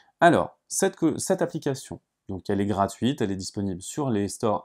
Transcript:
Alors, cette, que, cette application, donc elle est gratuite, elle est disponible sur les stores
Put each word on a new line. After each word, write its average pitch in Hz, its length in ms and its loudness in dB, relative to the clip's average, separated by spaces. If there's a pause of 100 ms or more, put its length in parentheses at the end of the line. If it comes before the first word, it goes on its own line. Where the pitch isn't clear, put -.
(200)
Alors, 123 380 4 (100)
cette, 190 260 0
que, 151 220 0
cette 185 260 0
application, 147 580 -4 (280)
donc 95 220 -6
elle 98 100 2
est 101 60 2
gratuite, 101 560 0
elle 98 80 0
est 95 60 -2
disponible 95 440 -6
sur 139 300 -6
les 101 180 0
stores 104 360 -2